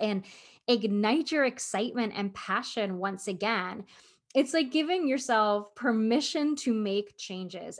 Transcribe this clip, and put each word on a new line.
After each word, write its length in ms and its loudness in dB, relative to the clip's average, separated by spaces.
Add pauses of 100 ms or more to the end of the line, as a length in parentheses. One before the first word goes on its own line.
and 240 0 (420)
ignite 640 2
your 140 2
excitement 720 -2
and 180 -4
passion 640 -4
once 300 -4
again. 560 -2 (500)
It's 200 2
like 180 2
giving 340 2
yourself 720 2
permission 800 2
to 160 0
make 460 -2
changes 600 -10